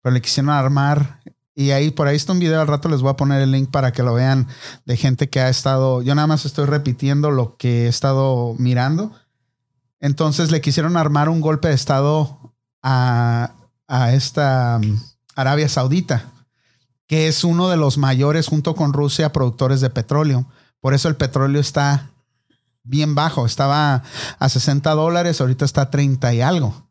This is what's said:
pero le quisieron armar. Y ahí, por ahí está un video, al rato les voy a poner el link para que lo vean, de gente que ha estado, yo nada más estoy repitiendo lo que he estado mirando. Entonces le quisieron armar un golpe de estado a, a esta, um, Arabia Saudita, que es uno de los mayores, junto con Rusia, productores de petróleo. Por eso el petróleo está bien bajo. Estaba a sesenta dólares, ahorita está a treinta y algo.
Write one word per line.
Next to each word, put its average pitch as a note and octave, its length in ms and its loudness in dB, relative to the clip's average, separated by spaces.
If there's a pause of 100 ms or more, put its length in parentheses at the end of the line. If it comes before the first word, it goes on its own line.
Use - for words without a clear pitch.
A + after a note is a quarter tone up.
pero B2+ 120 0
le B2 80 0
quisieron C#3+ 300 -2
armar. C#3+ 680 0 (340)
Y C#3 180 -2
ahí, C#3+ 200 2
por D3+ 160 -2
ahí C#3+ 80 2
está D3 160 -4
un F3+ 80 0
video, D#3+ 220 2
al D3+ 60 0
rato D3 220 -2
les C#3+ 120 0
voy C3+ 100 2
a C#3 60 -2
poner C#3 240 2
el C3+ 100 2
link C3+ 180 0
para C3 220 0
que B2 120 -2
lo B2 100 0
vean, C3 340 2 (380)
de B2 120 -2
gente C3+ 320 0
que C3+ 120 -2
ha B2+ 80 2
estado, C3 520 0
yo C3+ 140 0
nada D3+ 100 2
más D3+ 200 0
estoy C#3+ 200 -2
repitiendo C#3+ 640 0
lo B2+ 280 -2
que A#2+ 280 0
he - 20 0
estado C3 680 0
mirando. C3 540 0 (880)
Entonces D3+ 500 0
le D#3+ 120 2
quisieron D#3+ 360 0
armar D3 320 2
un E3 120 0
golpe D#3 260 0
de D3 80 2
estado C#3+ 760 -2 (280)
a, A#2+ 720 0 (360)
a B2+ 260 2
esta, C3 680 0
um, G#2+ 180 0 (360)
Arabia C#3 340 0
Saudita, C#3 640 -2 (720)
que D#3 220 0
es D#3 160 -2
uno F3 260 2
de F3 80 2
los C#3+ 200 2
mayores, C#3+ 500 2
junto D#3 260 -2
con D3 200 0
Rusia, D3 400 0
productores C3 480 0
de C3 80 2
petróleo. C3+ 580 0 (320)
Por C3 140 0
eso C#3 160 0
el D3 80 0
petróleo C#3 440 0
está C#3+ 480 -2 (760)
bien D3 300 -2
bajo. D3 320 0
Estaba C#3 560 2 (380)
a C3 100 2
sesenta C#3+ 460 0
dólares, E3+ 460 0
ahorita C3 240 0
está C#3 160 0
a C3 100 -2
treinta C3+ 420 0
y A#2 80 0
algo. C#3 500 -2